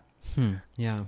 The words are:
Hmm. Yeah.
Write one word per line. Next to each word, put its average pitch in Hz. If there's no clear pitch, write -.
Hmm. 110
Yeah. 113